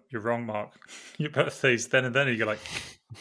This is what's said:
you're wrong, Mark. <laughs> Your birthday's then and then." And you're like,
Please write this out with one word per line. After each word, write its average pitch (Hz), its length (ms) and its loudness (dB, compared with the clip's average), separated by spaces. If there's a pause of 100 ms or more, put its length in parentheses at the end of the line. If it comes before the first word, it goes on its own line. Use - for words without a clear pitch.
you're 117 120 -6
wrong, 120 240 0
Mark. 107 260 -4 (260)
<laughs> - 200 -20
Your 151 120 -2
birthday's 139 600 2
then 127 160 4
and 123 100 -2
then." 139 120 4
And 120 100 2
you're 110 100 2
like, 107 180 -4 (560)